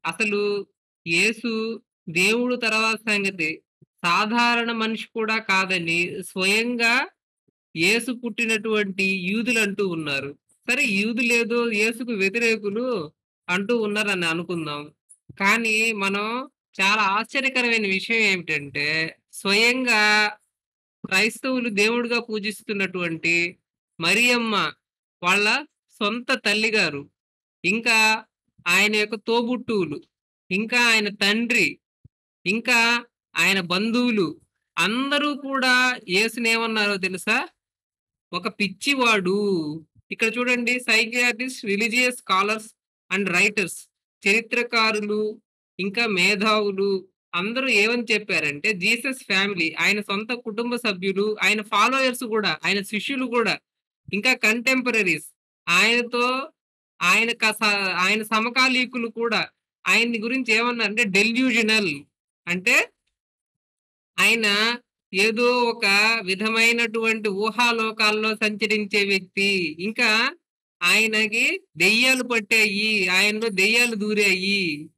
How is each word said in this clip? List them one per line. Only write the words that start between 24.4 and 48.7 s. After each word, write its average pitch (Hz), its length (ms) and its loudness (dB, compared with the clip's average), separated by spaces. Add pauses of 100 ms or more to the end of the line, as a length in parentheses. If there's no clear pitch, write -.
వాళ్ళ 208 440 0 (240)
సొంత 240 420 -4
తల్లిగారు, 208 800 0 (540)
ఇంకా 220 600 2 (420)
ఆయన 196 300 2
యొక్క 214 180 0
తోబుట్టువులు, 226 880 -2 (480)
ఇంకా 220 280 -2
ఆయన 220 300 2
తండ్రి, 208 680 0 (680)
ఇంకా 233 580 0 (320)
ఆయన 185 240 2
బంధువులు 208 800 0 (380)
అందరూ 277 560 0
కూడా 254 760 0
యేసుని 226 420 0
ఏమన్నారో 220 460 0
తెలుసా? 190 520 -2 (840)
"ఒక 180 160 -6
పిచ్చివాడు." 208 920 0 (680)
ఇక్కడ 196 280 -2
చూడండి, 247 360 0
psychiatrists, 247 920 -2
religious 233 460 0
scholars 208 540 -2 (500)
and 202 160 0
writers, 202 420 0 (540)
చరిత్రకారులు, 220 1120 0 (400)
ఇంకా 202 260 -2
మేధావులు 202 1040 0 (260)
అందరూ 233 340 -2
ఏమని 226 440 2
చెప్పారంటే, 175 600 -2